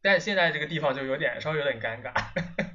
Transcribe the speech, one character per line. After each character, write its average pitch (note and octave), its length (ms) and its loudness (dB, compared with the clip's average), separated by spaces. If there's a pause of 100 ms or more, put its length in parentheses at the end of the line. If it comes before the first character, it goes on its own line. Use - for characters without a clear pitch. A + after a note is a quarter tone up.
但 G3 180 6
现 G3+ 180 0
在 E3+ 160 4
这 D3 80 -2
个 D3+ 60 -2
地 D#3+ 120 -2
方 C#3+ 160 2
就 C3+ 100 -4
有 C3 120 0
点， C#3 240 -2
稍 D#3 100 -4
微 D#3 80 0
有 C#3+ 60 0
点 A#2+ 160 0
尴 A2+ 200 -6
尬。 B2 140 -10 (600)